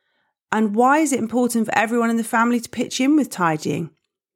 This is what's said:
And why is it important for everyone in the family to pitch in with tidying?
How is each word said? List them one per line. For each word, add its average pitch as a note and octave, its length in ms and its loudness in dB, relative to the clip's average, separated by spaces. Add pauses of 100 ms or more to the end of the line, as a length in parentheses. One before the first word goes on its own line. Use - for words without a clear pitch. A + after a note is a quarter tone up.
(520)
And G#3 240 0
why B3+ 240 4
is D#4 120 0
it B3 80 0
important A#3 460 0
for - 120 -2
everyone A3+ 320 0
in A#3 80 0
the A3+ 60 -2
family A#3 360 0
to A#3 100 -14
pitch - 320 -6
in C#4 140 4
with C#4+ 140 2
tidying? D#3+ 640 -2 (440)